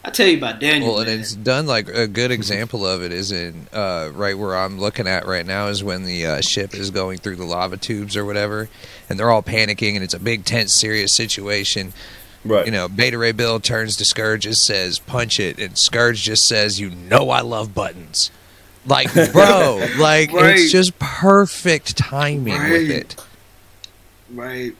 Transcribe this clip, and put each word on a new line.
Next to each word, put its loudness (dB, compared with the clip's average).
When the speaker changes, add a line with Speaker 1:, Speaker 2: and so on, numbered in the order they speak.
Speaker 1:
I -8
tell 2
you 4
about -6
Daniel, 0
Speaker 2:
Well, -2
and -2
Speaker 1:
man. -2
Speaker 2:
it's -8
done, 0
like, 0
a -2
good -2
example -4
of -2
it -6
is -6
in, -8
uh, -4
right -4
where -4
I'm -4
looking -4
at -2
right -4
now -4
is -4
when -6
the, -4
uh, -2
ship -4
is -8
going -6
through -8
the -10
lava -4
tubes -8
or -2
whatever, -4
and -4
they're 2
all 4
panicking, 0
and -4
it's -6
a -6
big, -2
tense, 0
serious 0
situation. -2
Speaker 3:
Right. 2
Speaker 2:
You -2
know, -2
Beta 0
Ray 2
Bill 0
turns -2
to -4
Scourge 0
and -4
says, 0
"Punch -4
it," -2
and -8
Scourge 2
just 2
says, 0
"You -6
know 2
I 2
love -6
buttons." -4
Like, 4
Speaker 1:
<laughs> 6
Speaker 2:
bro, 6
like, 4
Speaker 1:
Right. 6
Speaker 2:
it's 6
just 4
perfect 4
timing -2
with 0
Speaker 1:
Right. 2
Speaker 2:
it. -6
Speaker 1:
Right. -8